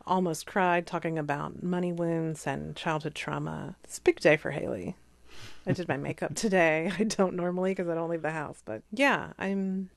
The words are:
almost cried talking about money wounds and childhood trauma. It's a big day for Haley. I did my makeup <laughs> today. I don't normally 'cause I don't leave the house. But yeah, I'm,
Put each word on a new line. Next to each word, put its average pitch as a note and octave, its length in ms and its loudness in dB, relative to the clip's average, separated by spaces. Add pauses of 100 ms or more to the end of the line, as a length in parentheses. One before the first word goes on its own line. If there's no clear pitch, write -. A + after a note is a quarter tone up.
almost F3+ 400 2
cried F3 400 2
talking E3 320 -2
about D3 440 -2
money F3+ 300 0
wounds E3 540 -2
and D3 300 -4
childhood D3+ 380 -2
trauma. D3+ 720 -6
It's - 140 -14
a - 40 -14
big - 180 4
day D3+ 160 8
for - 140 -4
Haley. G2 460 -4 (720)
I F#3 60 2
did F3 160 -2
my C#3 100 0
makeup C#3+ 360 -4
<laughs> - 20 -6
today. E3+ 640 4
I G#3+ 60 2
don't G3 300 2
normally F3+ 400 0
'cause F#3 140 -2
I E3 60 0
don't E3 160 -2
leave E3 120 -2
the D#3 80 -2
house. D#3 340 -8
But G#2+ 180 -8 (100)
yeah, G#3+ 460 2
I'm, F#3+ 580 -2